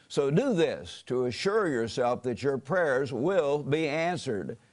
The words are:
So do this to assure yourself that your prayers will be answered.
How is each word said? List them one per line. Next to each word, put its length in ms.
So 220
do 220
this 540
to 180
assure 440
yourself 560
that 180
your 160
prayers 560
will 480
be 260
answered. 720